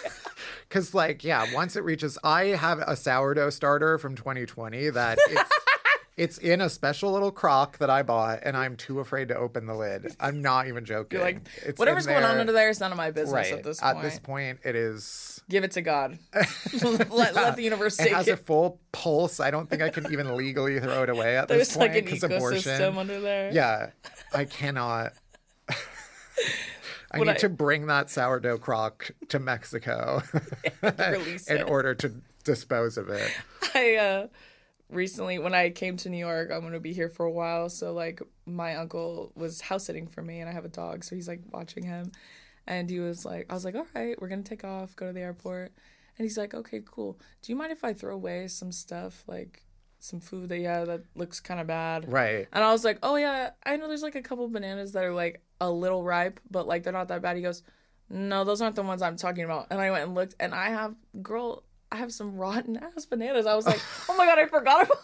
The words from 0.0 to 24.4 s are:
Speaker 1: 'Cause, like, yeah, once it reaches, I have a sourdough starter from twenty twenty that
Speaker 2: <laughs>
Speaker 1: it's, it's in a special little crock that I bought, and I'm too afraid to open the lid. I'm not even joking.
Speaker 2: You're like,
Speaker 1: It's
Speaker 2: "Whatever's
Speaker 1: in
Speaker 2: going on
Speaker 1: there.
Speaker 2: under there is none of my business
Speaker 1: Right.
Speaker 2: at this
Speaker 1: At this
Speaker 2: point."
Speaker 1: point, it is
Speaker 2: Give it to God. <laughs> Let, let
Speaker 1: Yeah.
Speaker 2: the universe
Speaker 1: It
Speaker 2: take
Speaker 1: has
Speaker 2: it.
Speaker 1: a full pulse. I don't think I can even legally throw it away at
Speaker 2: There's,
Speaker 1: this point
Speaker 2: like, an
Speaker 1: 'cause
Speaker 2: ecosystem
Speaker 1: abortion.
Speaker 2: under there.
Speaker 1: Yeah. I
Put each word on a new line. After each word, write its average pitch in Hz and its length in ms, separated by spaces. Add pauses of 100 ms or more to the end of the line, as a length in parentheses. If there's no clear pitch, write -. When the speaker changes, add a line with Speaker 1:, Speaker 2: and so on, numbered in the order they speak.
Speaker 1:
'Cause, 190 240
like, 160 280
yeah, 120 300
once 170 240
it 202 80
reaches, 151 400
I 175 220
have 170 340
a 147 160
sourdough 139 540
starter 147 480
from 135 180
twenty 127 300
twenty 117 420
that 117 360
Speaker 2:
<laughs> - 40
Speaker 1:
it's, - 220 (640)
it's 165 220
in 170 220
a 180 80
special 147 440
little 196 180
crock 143 480
that 139 120
I 135 120
bought, 113 400
and 135 140
I'm 127 200
too 135 240
afraid 131 280
to 123 80
open 120 300
the 110 80
lid. 101 440
I'm 143 240
not 131 240
even 120 180
joking. 110 340
Speaker 2:
You're 180 80
like, 185 140 (220)
Speaker 1:
It's 143 160
Speaker 2:
"Whatever's 240 280
Speaker 1:
in 143 80
Speaker 2:
going - 100
on - 80
Speaker 1:
there. - 80
Speaker 2:
under 226 120
there 220 180
is 214 100
none 190 100
of 180 60
my 160 160
business 156 200
Speaker 1:
Right. 101 200
Speaker 2:
at - 100
this 156 200
Speaker 1:
At 135 200
this 151 160
Speaker 2:
point." - 60
Speaker 1:
point, 135 400
it 127 120
is 110 720
Speaker 2:
Give 190 140
it 190 100
to 180 100
God. 147 360 (140)
<laughs> - 500
Let, 233 300
let 226 220
Speaker 1:
Yeah. 202 180
Speaker 2:
the 240 100
universe 214 380
Speaker 1:
It 160 40
Speaker 2:
take - 100
Speaker 1:
has 180 120
Speaker 2:
it. 220 60
Speaker 1:
a 180 40
full 170 440 (100)
pulse. 165 480
I 139 140
don't 151 180
think 147 120
I - 80
can 151 220
even 139 240
legally 135 440
throw 131 240
it 123 60
away 117 260
at 131 120
Speaker 2:
There's, - 200
Speaker 1:
this - 80
point 160 180
Speaker 2:
like, - 100
an 180 60
Speaker 1:
'cause 185 120
Speaker 2:
ecosystem 180 160
Speaker 1:
abortion. 139 600
Speaker 2:
under 196 220
there. 202 320
Speaker 1:
Yeah. 110 380 (420)
I 143 140